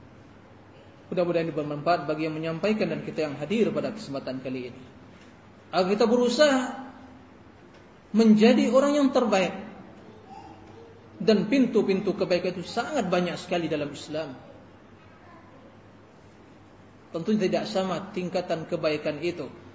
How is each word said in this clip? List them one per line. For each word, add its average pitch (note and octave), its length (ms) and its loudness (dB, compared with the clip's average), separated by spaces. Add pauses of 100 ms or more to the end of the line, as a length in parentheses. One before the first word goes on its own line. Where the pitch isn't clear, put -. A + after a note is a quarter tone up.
(1040)
Mudah-mudahan E3+ 420 -2
ini D3+ 80 -6
bermanfaat D3 540 -2
bagi D#3 180 -2
yang D#3 80 -6
menyampaikan E3 540 -2
dan D3 160 -6
kita D#3 240 -4
yang C3+ 80 -10
hadir F3 320 0
pada C#3 240 -4
kesempatan C3 480 -8
kali B2+ 320 -8
ini. - 80 -20 (880)
Agar F3+ 240 0
kita A3+ 160 4
berusaha B3+ 500 4 (1600)
menjadi A3+ 560 6
orang C#4+ 260 4
yang C4+ 140 4
terbaik. G#3 420 2 (1600)
Dan F#3+ 320 2
pintu-pintu G3+ 640 2
kebaikan F3 480 -2
itu - 80 -12
sangat B3 400 -4
banyak F3 320 0
sekali E3+ 320 -4
dalam D3+ 160 -2
Islam. D3 480 -10 (2750)
Tentunya F#3 320 0
tidak E3 240 0
sama F#3 400 -2
tingkatan F3 560 -4
kebaikan D3+ 560 -4
itu. E3 240 -6 (260)